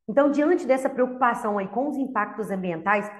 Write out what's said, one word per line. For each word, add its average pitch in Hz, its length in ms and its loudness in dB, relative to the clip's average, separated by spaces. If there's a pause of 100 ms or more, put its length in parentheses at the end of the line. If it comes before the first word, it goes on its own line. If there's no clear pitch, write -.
Então, 277 240 4
diante 302 340 2
dessa 254 240 2
preocupação 247 680 0
aí 190 100 -2
com 254 200 -2
os 285 80 -4
impactos 208 540 -4
ambientais, 190 580 0 (120)